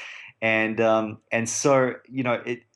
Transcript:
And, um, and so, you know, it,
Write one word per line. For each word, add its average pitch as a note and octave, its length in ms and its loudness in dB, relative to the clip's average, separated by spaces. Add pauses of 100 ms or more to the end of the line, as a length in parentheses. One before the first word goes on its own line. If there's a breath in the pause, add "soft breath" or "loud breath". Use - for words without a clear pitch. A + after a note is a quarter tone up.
(420 loud breath)
And, A2 380 0
um, A2 380 2 (140)
and A2+ 180 -2
so, C3 460 2 (120)
you C3 160 -6
know, A#2 220 -2
it, A#2+ 180 -8 (120)